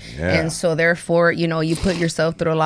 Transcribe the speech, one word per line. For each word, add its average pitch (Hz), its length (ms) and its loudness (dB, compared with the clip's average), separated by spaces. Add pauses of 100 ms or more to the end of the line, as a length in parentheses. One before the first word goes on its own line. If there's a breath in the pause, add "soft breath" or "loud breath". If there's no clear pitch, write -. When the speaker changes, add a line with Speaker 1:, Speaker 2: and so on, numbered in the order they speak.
(160 loud breath)
Speaker 1:
Yeah. 165 260 0
Speaker 2:
And 160 120 -4
so 160 220 -2
therefore, 170 560 2
you 165 160 0
know, 160 140 0
you 160 140 0
put 185 200 0
yourself 165 420 -2
through 165 160 0
a 160 120 2